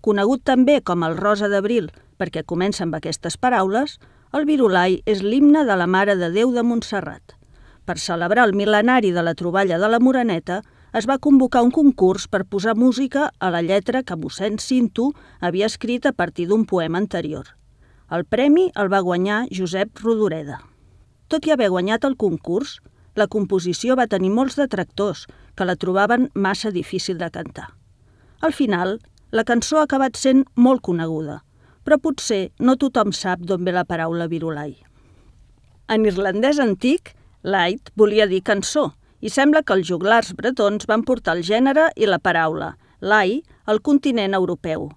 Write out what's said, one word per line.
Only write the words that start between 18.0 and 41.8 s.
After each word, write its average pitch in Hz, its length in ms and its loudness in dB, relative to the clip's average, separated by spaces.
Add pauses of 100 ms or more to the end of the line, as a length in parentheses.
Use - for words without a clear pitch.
El 175 140 -2
premi 294 500 4
el 202 160 0
va 196 100 2
guanyar 185 500 0
Josep 185 520 -4
Rodoreda. 185 580 -2 (680)
Tot 311 200 -2
i 311 40 2
haver 240 220 2
guanyat 202 320 -2
el 269 100 0
concurs, 185 640 -4 (360)
la 208 160 0
composició 196 640 -2
va 240 160 0
tenir 190 180 0
molts 254 300 0
detractors, 202 680 -4 (300)
que 190 100 -4
la 180 140 -2
trobaven 208 540 0
massa 202 380 -2
difícil 180 460 -6
de 170 140 -8
cantar. - 380 -14 (760)
Al 320 100 2
final, 202 460 -2 (320)
la 220 160 0
cançó 247 320 0
ha 302 80 4
acabat 269 320 -2
sent 269 240 4 (120)
molt 247 280 4
coneguda, 160 560 -6 (480)
però 294 140 4
potser 214 480 -4 (100)
no 254 160 4
tothom 240 400 -2
sap 180 240 -4
d'on 175 240 -4
ve 180 80 -2
la 175 160 -2
paraula 165 400 -4
virolai. 156 480 -6 (1120)
En 220 180 2
irlandès 202 540 0
antic, 254 540 0 (280)
light 190 540 -2
volia 208 320 4
dir 185 160 -2
cançó, 214 480 -2 (300)
i 214 100 -8
sembla 294 320 4
que 214 100 -2
els 185 140 0
joglars 190 480 0
bretons 214 540 -2
van 220 180 0
portar 208 300 -2
el 170 100 -6
gènere 269 480 4